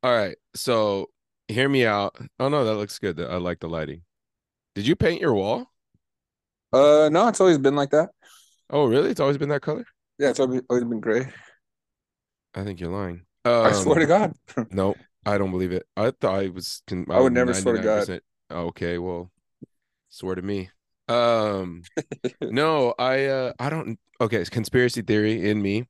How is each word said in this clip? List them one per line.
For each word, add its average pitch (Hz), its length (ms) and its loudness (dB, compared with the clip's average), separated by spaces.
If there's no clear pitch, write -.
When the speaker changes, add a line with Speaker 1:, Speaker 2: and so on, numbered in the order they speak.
Speaker 1:
All 123 140 2
right, 101 220 -2
so 107 520 0
hear 123 180 0
me 135 180 2
out. 101 320 -2
Oh 131 80 -2
no, 143 160 0
that 110 120 0
looks 104 220 -8
good. 87 220 -6
I 82 160 -6
like 87 240 -4
the 85 80 -12
lighting. 80 360 -8
Did 101 140 -4
you 160 80 4
paint 170 240 0
your 147 140 0
wall? 110 360 -2
Speaker 2:
Uh, 147 400 6
no, 185 160 4
it's 208 140 0
always 180 160 6
been 139 180 2
like 143 140 0
that. 156 220 2
Speaker 1:
Oh, 143 160 2
really? 127 240 4
It's 190 100 -4
always 143 180 2
been 143 120 -4
that 143 120 -2
color? 156 220 -6
Speaker 2:
Yeah, 143 120 2
it's 123 100 -2
always, 127 300 0
always 123 160 2
been 117 160 -4
gray. 113 260 0
Speaker 1:
I 95 100 -8
think 95 160 -8
you're 87 100 -8
lying. 90 360 -8
Speaker 2:
I 117 300 4
swear 147 320 4
to 160 100 4
Speaker 1:
Um, 196 180 0
Speaker 2:
God. 113 120 -6
<laughs> - 40 -20
Speaker 1:
nope, 98 260 0
I 104 120 0
don't 95 140 0
believe 92 220 -2
it. 92 120 -6
I 113 140 0
thought 98 240 -2
I 98 120 -2
was 90 400 -12
con-, 90 220 -6
Speaker 2:
I 107 100 2
would 131 80 6
Speaker 1:
I'm 123 60 2
Speaker 2:
never 123 200 0
swear 104 220 0
to 110 60 -2
God. 110 40 -4
Speaker 1:
ninety-nine 101 360 -2
percent. - 20 -20
Okay, 85 480 -6
well, 87 320 -8
swear 92 280 -8
to 90 60 -8
me. 95 280 -6
Um, 107 720 0
Speaker 2:
<laughs> - 260 -8
Speaker 1:
no, 139 560 0
I, 131 280 0
uh, 131 340 -2
I 127 100 -4
don't. 151 300 -8
Okay, 113 140 0
it's 90 140 -2
conspiracy 123 520 0
theory 107 480 0
in 107 120 0
me. 101 280 -4